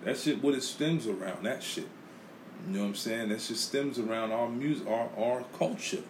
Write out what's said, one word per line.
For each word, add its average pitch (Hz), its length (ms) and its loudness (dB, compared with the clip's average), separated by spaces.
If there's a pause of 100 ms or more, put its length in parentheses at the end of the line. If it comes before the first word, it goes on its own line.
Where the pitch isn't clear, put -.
That 135 140 2
shit, 131 240 2
what 143 120 6
it 127 100 2
stems 156 420 2
around, 95 380 -2
that 120 200 -2
shit. - 260 -6 (760)
You 95 100 -2
know 101 80 2
what 101 40 2
I'm 101 80 -2
saying? 113 340 0
That 107 120 0
shit 113 160 -2
stems 139 420 0
around 113 320 0
our 117 160 2
music, 123 400 0
our, 113 300 2
our 123 260 4 (140)
culture. - 520 0